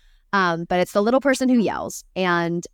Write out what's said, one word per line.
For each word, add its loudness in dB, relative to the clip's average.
Um, 0
but 0
it's -2
the 2
little 2
person 2
who 4
yells. -4
And -2